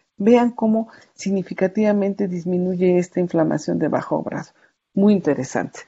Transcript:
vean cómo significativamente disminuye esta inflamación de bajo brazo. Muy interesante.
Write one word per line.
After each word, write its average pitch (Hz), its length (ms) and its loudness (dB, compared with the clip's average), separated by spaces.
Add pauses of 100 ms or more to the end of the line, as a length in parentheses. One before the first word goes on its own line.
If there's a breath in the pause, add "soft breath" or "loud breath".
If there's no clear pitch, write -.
(180 soft breath)
vean 240 340 4
cómo 220 380 0 (260 loud breath)
significativamente 196 1120 -2
disminuye 180 720 0
esta 175 200 -4
inflamación 165 600 0
de 156 80 0
bajo 156 340 -2
brazo. - 320 -10 (400 soft breath)
Muy 202 200 4
interesante. 135 760 -2